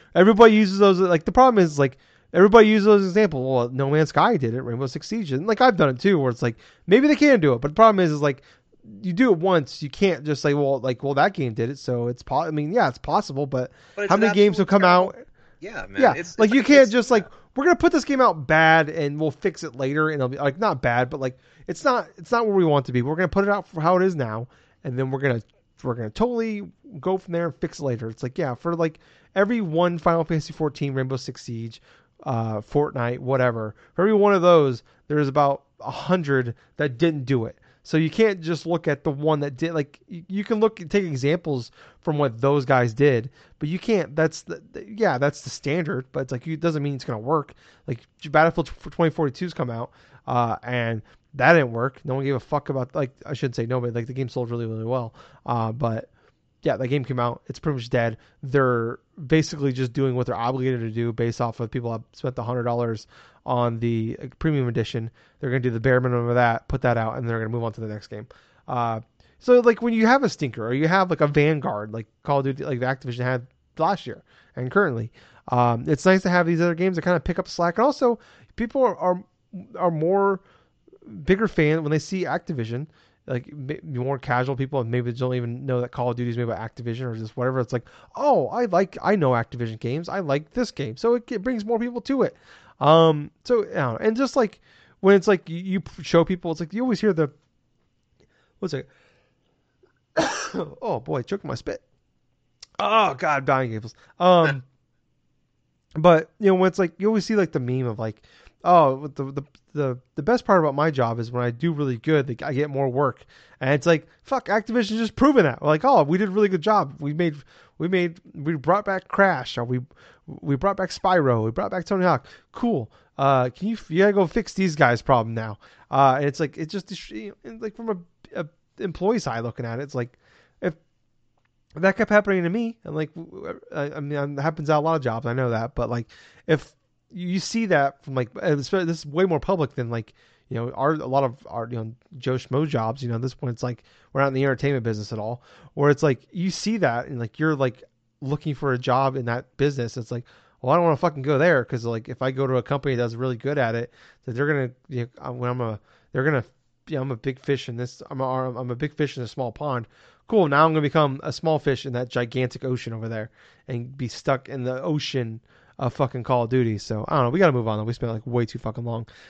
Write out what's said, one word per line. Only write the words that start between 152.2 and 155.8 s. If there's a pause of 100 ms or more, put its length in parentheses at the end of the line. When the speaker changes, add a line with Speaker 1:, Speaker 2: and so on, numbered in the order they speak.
Speaker 1:
I
go
to
a
company
that's
really
good
at
it, (320)
that
they're
gonna, (180)
you (140)
know,
when
I'm
a, (320)